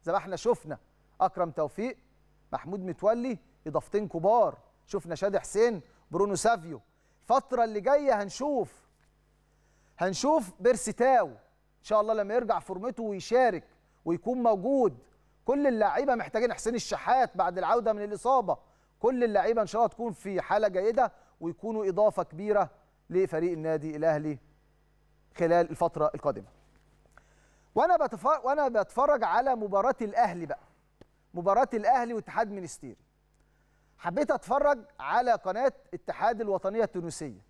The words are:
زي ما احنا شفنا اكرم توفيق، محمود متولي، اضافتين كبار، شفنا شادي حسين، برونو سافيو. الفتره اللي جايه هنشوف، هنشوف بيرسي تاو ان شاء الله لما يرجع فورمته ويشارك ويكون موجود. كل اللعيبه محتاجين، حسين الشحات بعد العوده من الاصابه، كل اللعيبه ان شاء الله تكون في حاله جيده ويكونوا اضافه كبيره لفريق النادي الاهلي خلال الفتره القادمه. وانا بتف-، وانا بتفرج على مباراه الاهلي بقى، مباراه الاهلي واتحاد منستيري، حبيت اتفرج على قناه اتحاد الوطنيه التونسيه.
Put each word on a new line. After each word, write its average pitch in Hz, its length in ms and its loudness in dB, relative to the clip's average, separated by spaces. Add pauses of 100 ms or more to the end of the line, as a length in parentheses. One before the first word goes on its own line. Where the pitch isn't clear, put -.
زي 165 80 -2
ما 196 60 2
احنا 185 180 -4
شفنا 156 420 -2 (440)
اكرم 180 300 0
توفيق، 190 460 -4 (560)
محمود 190 320 -8
متولي، 226 520 -2 (300)
اضافتين 160 400 -4
كبار، 190 500 2 (300)
شفنا 170 280 -6
شادي 196 240 0
حسين، 220 420 0 (300)
برونو 196 240 0
سافيو. 165 460 -2 (400)
الفتره 247 420 2
اللي 214 180 -2
جايه 262 420 4
هنشوف، 240 600 -4 (1120)
هنشوف 226 600 0
بيرسي 202 320 0
تاو 247 360 4
ان - 560 -20
شاء 208 180 2
الله 220 120 0
لما 208 200 -2
يرجع 226 260 0
فورمته 208 440 -8
ويشارك 208 600 0 (420)
ويكون 226 380 -2
موجود. 220 540 2 (480)
كل 285 220 2
اللعيبه 226 480 2
محتاجين، 226 380 -2
حسين 233 220 -4
الشحات 214 600 0
بعد 180 200 0
العوده 214 360 0
من 208 100 -4
الاصابه، 208 540 0 (420)
كل 247 240 2
اللعيبه 214 380 2
ان 196 60 0
شاء 220 140 -2
الله 220 80 4
تكون 226 220 -6
في 190 300 -6
حاله 214 260 2
جيده 208 440 2 (280)
ويكونوا 202 460 -6
اضافه 190 380 2
كبيره 196 460 0 (400)
لفريق 175 420 0
النادي 156 440 -4
الاهلي 151 440 -2 (1000)
خلال 170 320 4
الفتره 151 460 0
القادمه. 104 320 -4 (1300)
وانا 330 220 4
بتف-، 240 480 0
وانا 285 220 2
بتفرج 240 560 2
على 240 320 2
مباراه 208 460 0
الاهلي 190 440 -2
بقى، 143 140 -10 (720)
مباراه 196 400 2
الاهلي 240 400 2
واتحاد 202 380 -4
منستيري، 165 460 -14 (1000)
حبيت 262 340 -2
اتفرج 277 480 2 (200)
على 233 320 0
قناه 220 420 0 (200)
اتحاد 208 480 -4
الوطنيه 202 420 -2
التونسيه. 160 680 -8